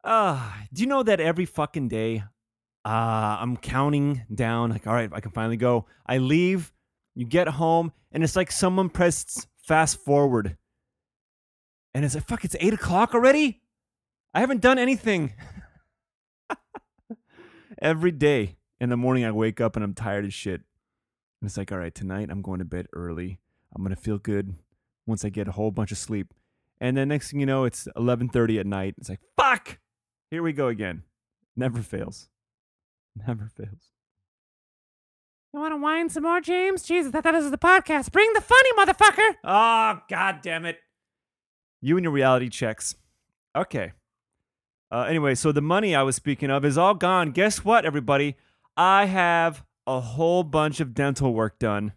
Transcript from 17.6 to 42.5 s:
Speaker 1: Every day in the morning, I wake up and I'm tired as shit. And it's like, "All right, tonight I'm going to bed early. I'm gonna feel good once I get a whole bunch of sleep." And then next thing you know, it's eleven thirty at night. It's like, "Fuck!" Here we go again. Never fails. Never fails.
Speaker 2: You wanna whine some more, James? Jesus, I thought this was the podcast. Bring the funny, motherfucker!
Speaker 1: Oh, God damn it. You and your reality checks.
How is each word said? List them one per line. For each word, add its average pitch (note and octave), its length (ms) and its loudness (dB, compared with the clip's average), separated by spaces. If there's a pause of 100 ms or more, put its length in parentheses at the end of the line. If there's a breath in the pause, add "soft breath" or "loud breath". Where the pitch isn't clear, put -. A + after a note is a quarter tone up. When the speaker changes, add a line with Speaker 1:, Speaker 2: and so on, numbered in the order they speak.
Speaker 1:
Every D#3+ 300 2
day C3+ 460 0 (220)
in B2 100 -2
the A#2+ 80 0
morning, B2+ 280 2
I A2 60 -2
wake A2 280 -2
up A2+ 160 0
and A2 80 -2
I'm G2+ 100 -6
tired G2+ 320 -4
as G2 80 -8
shit. - 280 -8 (800)
And G#2 60 -8
it's G2 100 -8
like, G2 140 -8
"All G2 60 -6
right, E2+ 160 -8
tonight F#2+ 360 -8
I'm F#2+ 120 -8
going F#2 180 -8
to F2+ 60 -6
bed F2+ 280 -10
early. F2 460 -10 (360)
I'm F#2 80 -8
gonna F#2+ 120 -4
feel G#2+ 220 -4
good G2+ 380 -4 (500)
once A2 200 -4
I G#2 40 -4
get G2 180 -6
a F#2 60 -10
whole G#2 180 -2
bunch G#2 200 -4
of G2+ 60 -8
sleep." G#2 360 -8 (460)
And B2+ 160 -2
then C#3 140 0
next D3 220 -4
thing C#3+ 80 -6
you C#3 60 0
know, C3+ 180 0
it's - 320 -4
eleven A#2+ 340 0
thirty A2+ 300 2
at F#2+ 60 -4
night. G2 320 -6
It's - 120 -16
like, F#2+ 120 -12 (160)
"Fuck!" - 420 0 (500)
Here E3+ 140 -6
we E3 100 -2
go C3+ 140 -2
again. G2+ 360 -4 (520)
Never A#2+ 260 -2
fails. - 480 -10 (880)
Never A2 400 -8
fails. G2+ 360 -16 (1600)
Speaker 2:
You D4 60 -12
wanna D#4 180 -6
whine D#4 320 -2
some D4+ 140 -6
more, E4+ 180 2
James? F#4 420 -2
Jesus, E4 300 -2
I C#4 80 -2
thought E4 120 2
this E4 100 2
was C#4+ 80 -4
the C#4+ 60 -4
podcast. E4 540 2
Bring G#4+ 220 6
the A4 80 2
funny, C5 320 6
motherfucker! G#4 680 6
Speaker 1:
Oh, A3 680 2
God F#3 320 -2
damn E3 240 -6
it. E3+ 120 -6 (1040)
You D3+ 160 2
and F3+ 60 0
your D#3+ 100 -2
reality C3 360 4
checks. - 460 -6 (600)